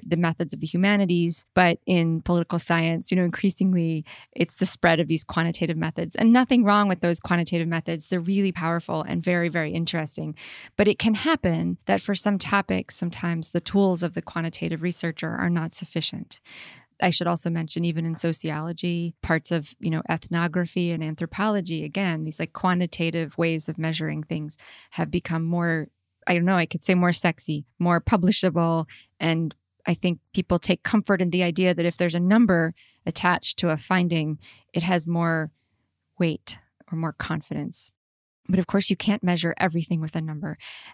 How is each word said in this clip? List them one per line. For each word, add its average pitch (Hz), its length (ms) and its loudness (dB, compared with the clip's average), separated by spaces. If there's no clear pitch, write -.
the 165 120 0
methods 165 360 0
of - 60 -8
the 156 80 -6
humanities. 175 880 2
But 175 320 4
in 165 340 2
political 170 380 0
science, 165 500 0
you 180 80 2
know, 185 60 4
increasingly, 175 840 0
it's - 240 -2
the 190 100 2
spread 165 320 2
of 160 80 0
these 160 160 0
quantitative 165 540 -2
methods. 160 380 -4
And 226 160 6
nothing 247 320 6
wrong 208 240 4
with 185 120 2
those 170 200 2
quantitative 170 480 0
methods. 165 420 -4
They're 185 100 0
really 196 320 0
powerful 165 500 -2
and 170 220 -4
very, 175 260 0
very 156 220 -2
interesting. 160 640 -4
But 208 100 4
it - 120 4
can 220 160 2
happen 175 680 0
that 190 160 0
for 208 120 -2
some 202 240 0
topics, 190 580 -2
sometimes 170 560 -4
the 170 100 -2
tools 190 420 2
of 170 100 -4
the 165 80 -6
quantitative 165 640 -6
researcher 170 480 -4
are - 180 0
not 165 240 0
sufficient. - 680 -6
I 185 100 4
should 170 160 -2
also 170 220 -2
mention, 165 360 -2
even 165 200 -2
in 165 120 -4
sociology, 170 1040 -4
parts 160 320 -2
of, 156 260 -4
you - 100 -4
know, 160 200 -2
ethnography 170 840 -2
and 165 100 -4
anthropology, 165 840 -4
again, 160 400 -4
these, 156 160 -6
like, 165 100 -6
quantitative 165 840 -2
ways 165 320 0
of 160 80 -8
measuring 156 460 -2
things 151 340 -8
have 165 200 -4
become 165 360 -2
more, 165 420 0
I 180 60 2
don't 170 100 2
know, 185 140 4
I 170 80 2
could - 180 -6
say 185 120 4
more 175 180 4
sexy, 160 500 -2
more 175 220 2
publishable. 170 840 2
And 165 380 0
I 175 80 2
think 170 260 0
people 175 260 2
take - 240 0
comfort 202 380 2
in 180 80 2
the 180 140 2
idea 175 300 2
that 165 120 0
if 170 100 0
there's 175 200 0
a 175 40 0
number 180 540 4
attached - 540 0
to 175 100 2
a 156 80 2
finding, 160 600 0
it 170 100 -2
has 175 240 0
more 165 440 0
weight - 420 -2
or 165 60 -6
more 160 160 -4
confidence. - 800 -8
But 180 60 4
of 185 80 2
course, - 240 2
you 196 60 2
can't - 260 0
measure 170 380 2
everything 170 420 0
with 156 140 -6
a 165 60 -2
number. 151 360 -6